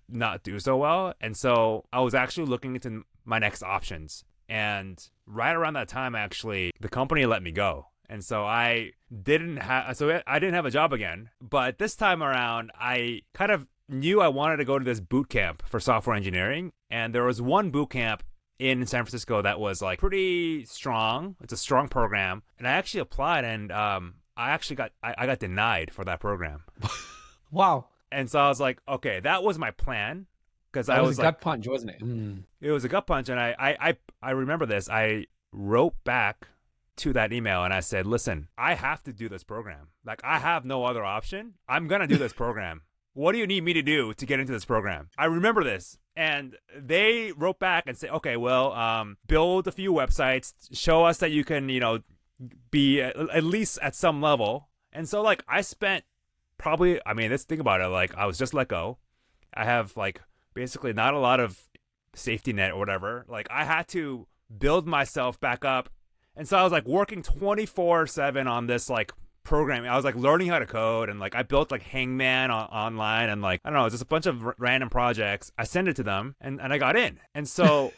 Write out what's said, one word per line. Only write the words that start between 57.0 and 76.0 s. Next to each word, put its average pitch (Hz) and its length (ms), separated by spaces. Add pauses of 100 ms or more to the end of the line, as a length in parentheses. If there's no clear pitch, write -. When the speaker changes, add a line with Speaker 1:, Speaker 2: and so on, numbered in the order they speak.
Speaker 1:
I 107 80
mean, 110 180
let's 139 120
think 160 160
about 104 220
it. 92 60
Like, 92 280
I 101 100
was 95 120
just 131 160
let 131 160
go. 95 280 (560)
I 110 120
have, 113 320
like, 98 240 (320)
basically 127 400
not 113 200
a 147 60
lot 127 220
of 104 260 (460)
safety 113 400
net 95 180
or 90 80
whatever. 101 480
Like, 110 240
I 143 140
had 160 240
to 143 360 (320)
build 151 300
myself 139 500
back 123 280
up. 131 240 (480)
And 151 100
so 196 100
I 185 60
was, 185 80
like, 151 140
working 185 380
twenty-four 196 840
seven 139 400
on 120 200
this, 120 220
like, 113 220 (320)
programming. 139 440
I 123 80
was, 139 80
like, 135 120
learning 147 320
how 170 100
to 123 80
code, 113 420
and, 104 120
like, 101 160
I 123 80
built, 143 260
like, 120 140
Hangman 131 640
on, 110 200
online, 110 600
and, 104 140
like, 92 200
I 117 60
don't 151 80
know, 123 120
just 113 120
a - 60
bunch 160 180
of 127 180
r-, 117 140
random 123 320
projects. 110 640
I 113 100
sent 180 220
it 165 100
to 127 60